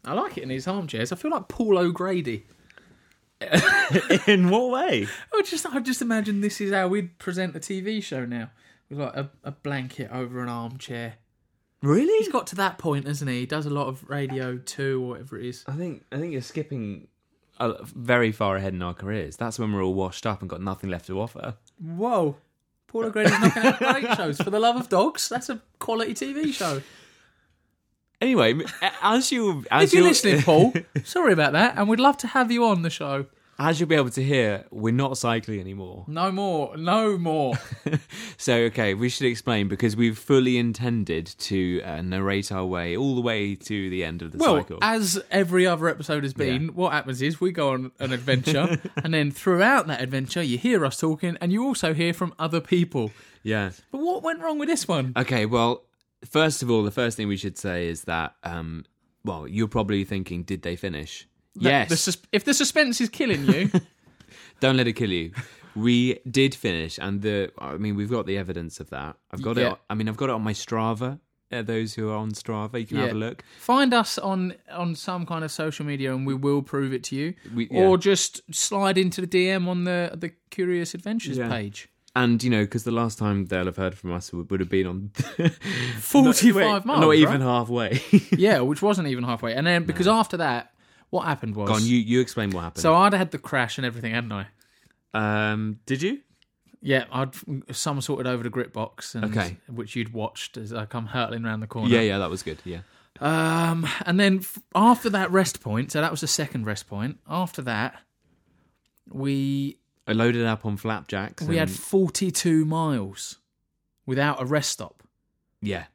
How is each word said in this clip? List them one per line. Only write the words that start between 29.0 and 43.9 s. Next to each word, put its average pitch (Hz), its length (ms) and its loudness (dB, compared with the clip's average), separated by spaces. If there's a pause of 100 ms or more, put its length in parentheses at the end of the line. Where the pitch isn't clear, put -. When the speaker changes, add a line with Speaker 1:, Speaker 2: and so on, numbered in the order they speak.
Speaker 2:
as 226 280 2
you, 202 400 0
as 139 140 8
Speaker 1:
If - 80 6
you're 349 100 10
Speaker 2:
you're 359 60 10
Speaker 1:
listening, 190 340 6
Speaker 2:
<laughs> - 0 -
Speaker 1:
Paul, 175 300 8 (320)
sorry 320 300 4
about 147 180 4
that, 190 260 4
and 202 100 2
we'd 226 120 4
love 277 180 6
to - 100 -6
have 247 220 2
you 240 140 2
on 196 180 4
the 165 80 0
show. 139 360 -4 (340)
Speaker 2:
As 151 200 2
you'll 165 80 2
be 160 80 6
able 131 140 4
to 131 120 -2
hear, 123 480 2
we're 110 240 0
not 131 240 0
cycling 113 400 -2
anymore. 95 480 -12
Speaker 1:
No 165 260 -2
more. 185 440 -2
No 196 420 2
more. 156 360 0 (300)
Speaker 2:
<laughs> 151 140 0 (420)
So, 123 140 2
okay, 117 400 2
we 117 140 0
should 127 180 -2
explain, 113 400 0
because 104 300 0
we've 113 200 4
fully 127 420 4
intended 113 680 -2 (140)
to, 90 440 0
uh, 82 180 -8
narrate 98 500 -2
our 95 120 -4
way 87 320 -4
all 135 200 0
the 123 40 0
way 104 360 -2
to 98 340 -4